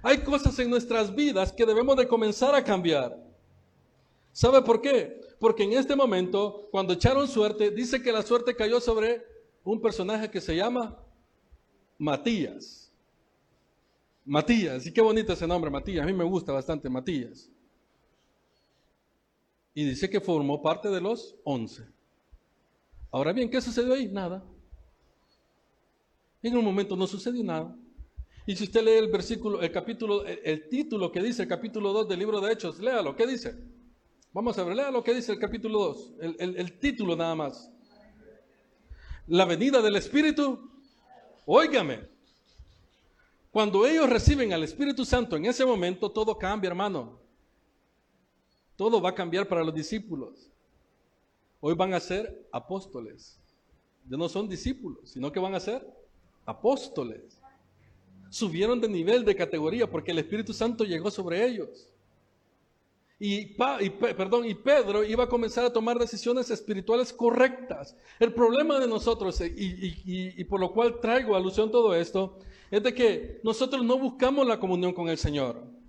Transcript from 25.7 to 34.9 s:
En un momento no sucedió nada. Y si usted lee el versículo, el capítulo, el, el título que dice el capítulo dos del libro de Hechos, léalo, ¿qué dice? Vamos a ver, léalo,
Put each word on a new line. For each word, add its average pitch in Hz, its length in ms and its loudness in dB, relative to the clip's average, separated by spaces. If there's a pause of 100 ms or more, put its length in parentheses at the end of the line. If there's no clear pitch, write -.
En 240 160 0
un 226 80 4
momento 196 300 0
no 185 100 0
sucedió 233 380 -6
nada. 165 340 -6 (720)
Y 196 80 -4
si 208 80 -6
usted 220 200 2
lee 220 140 8
el 220 140 4
versículo, 202 500 -2
el 165 100 -2
capítulo, 202 540 -4
el, 170 180 -8
el 156 260 -4
título 214 420 -2
que 180 100 -2
dice 233 220 -2
el - 40 -4
capítulo 208 460 -4
dos 214 160 0
del 185 80 -2
libro 208 240 -2
de 208 100 0
Hechos, 185 280 -6
léalo, 202 360 -2
¿qué 226 120 2
dice? 254 280 -6 (800)
Vamos 226 240 -2
a 190 60 -2
ver, 180 120 -2
léalo, 262 280 -2